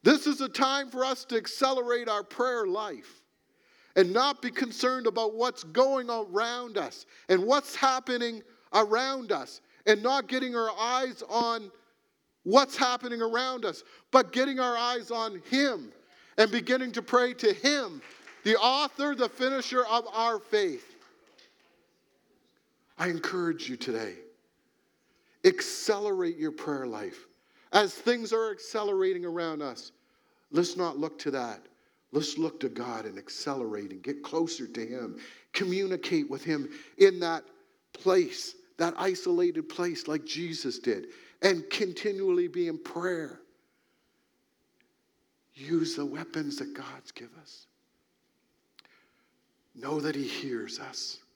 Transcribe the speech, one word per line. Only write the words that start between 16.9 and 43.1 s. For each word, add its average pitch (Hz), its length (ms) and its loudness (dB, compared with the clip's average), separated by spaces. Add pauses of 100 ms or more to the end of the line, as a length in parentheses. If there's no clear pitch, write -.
to 226 80 -4
pray 247 340 2
to 220 180 2
Him, 240 480 0 (420)
the 214 140 4
author, 277 580 2
the 240 140 0
finisher 254 560 0
of 226 280 2
our 226 260 0
faith. 190 560 -2 (2000)
I 175 100 0
encourage 170 600 -2
you 123 80 -6
today, 113 380 -4 (1300)
accelerate 190 920 2
your 156 140 -2
prayer 143 360 -6
life. 104 380 -10 (460)
As 202 220 4
things 233 380 0
are 220 200 0
accelerating 190 760 -2
around 165 360 -4
us, 127 300 -10 (600)
let's 175 260 0
not 165 200 -2
look 156 220 -6
to 143 120 -2
that. 120 300 -6 (500)
Let's 151 260 -2
look 160 220 -2
to 131 100 -4
God 117 360 -8
and 98 120 -10
accelerate 107 760 -6
and 95 120 -14
get 143 180 -6
closer 160 460 -2
to 113 180 -8
Him. 117 320 -10 (360)
Communicate 180 760 0
with 135 140 -8
Him 151 260 -2 (300)
in 190 220 8
that 165 220 -2 (480)
place, - 640 2 (220)
that 170 180 0
isolated 175 760 0
place 175 380 -6
like 151 160 -2
Jesus 156 540 -6
did, 101 300 -2 (340)
and 180 300 2
continually 190 760 0
be 175 200 -2
in 160 100 -4
prayer. 170 640 -6 (2250)